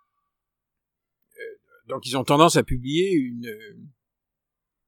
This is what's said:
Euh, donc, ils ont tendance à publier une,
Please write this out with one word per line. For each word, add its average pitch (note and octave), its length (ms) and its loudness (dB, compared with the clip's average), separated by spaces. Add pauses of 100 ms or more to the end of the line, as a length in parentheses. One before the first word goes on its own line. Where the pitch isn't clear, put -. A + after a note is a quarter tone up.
(1400)
Euh, - 40 -18 (480)
donc, C3 180 -10
ils B2+ 100 -6
ont C3 60 -2
tendance D3+ 320 6
à D3 80 4
publier C#3+ 500 -2
une, B2 360 -2 (1400)